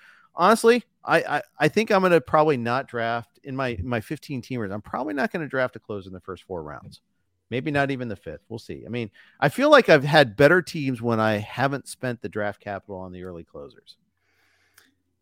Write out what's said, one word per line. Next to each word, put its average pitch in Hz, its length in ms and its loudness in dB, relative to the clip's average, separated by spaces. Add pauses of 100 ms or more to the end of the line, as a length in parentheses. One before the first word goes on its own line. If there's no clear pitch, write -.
(360)
Honestly, 226 480 2 (200)
I, 156 200 2
I, 147 180 -4 (180)
I 147 80 4
think 220 240 0
I'm 190 120 4
gonna 170 180 6
probably 156 360 2
not 120 300 -2
draft 117 560 -6
in 135 120 -10
my, 127 280 -4
my 120 160 -2
fifteen 139 420 -8
teamers. 113 300 -6
I'm 104 100 -8
probably 269 340 -6
not 233 160 -2
gonna 160 160 -6
draft 127 280 -2
a 113 40 -16
closer 98 300 -12
in 92 40 -16
the 90 80 -14
first 92 220 -14
four 87 200 -10
rounds. 76 380 -16 (480)
Maybe 135 220 -4
not 139 200 0
even 123 160 -6
the 104 80 -8
fifth. 76 340 -14
We'll 113 100 -10
see. 69 260 -14
I - 40 -14
mean, 117 220 -8 (280)
I 147 100 2
feel 277 200 0
like 269 200 6
I've 151 160 8
had 143 320 4
better 156 240 8
teams 131 400 -6
when 117 180 0
I 110 180 2
haven't 127 500 -4
spent 123 340 -8
the 101 80 -8
draft 104 320 -6
capital 98 360 -10
on 92 140 -12
the 90 120 -14
early 85 200 -12
closers. 69 540 -20 (1200)